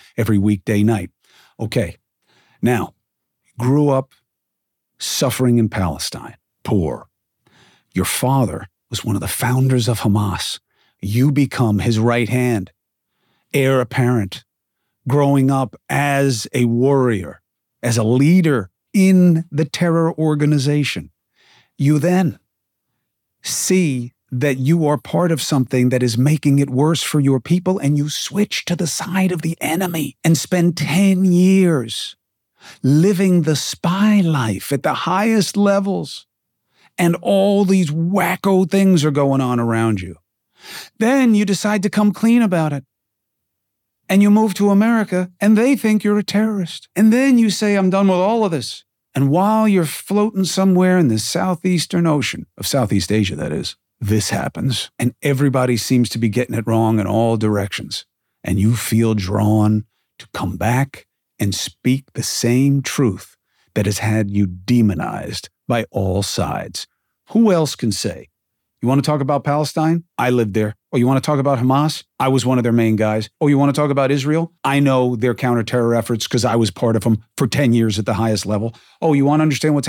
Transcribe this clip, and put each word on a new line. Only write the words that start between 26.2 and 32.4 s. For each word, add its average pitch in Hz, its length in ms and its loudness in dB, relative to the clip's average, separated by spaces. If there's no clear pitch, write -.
it 143 120 0
worse 147 340 0
for - 160 -2
your 135 220 2
people, 185 380 0
and 143 180 0
you 147 100 -2
switch - 560 -4
to 175 140 -4
the 170 100 -4
side 185 420 -2
of 170 120 -4
the 165 180 -6
enemy 160 640 -4
and 165 140 4
spend 175 400 0
ten 185 480 2
years 175 880 2